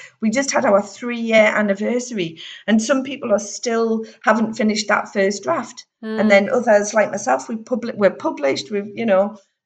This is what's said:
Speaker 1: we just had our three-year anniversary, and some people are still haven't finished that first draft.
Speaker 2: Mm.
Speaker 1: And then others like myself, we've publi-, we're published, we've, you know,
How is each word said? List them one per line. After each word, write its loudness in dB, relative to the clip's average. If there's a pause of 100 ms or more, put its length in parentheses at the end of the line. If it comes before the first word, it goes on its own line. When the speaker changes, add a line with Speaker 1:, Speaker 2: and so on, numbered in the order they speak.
(200)
Speaker 1:
we 0
just 0
had 0
our 4
three-year 2
anniversary, -2 (280)
and 4
some 0
people -6
are 4
still -2 (200)
haven't 2
finished 0
that -2
first 0
draft. -4 (180)
Speaker 2:
Mm. -6
Speaker 1:
And 4
then 4
others 2
like 2
myself, -2
we've -6
publi-, -6
we're 4
published, -2
we've, -4
you -6
know, 2 (300)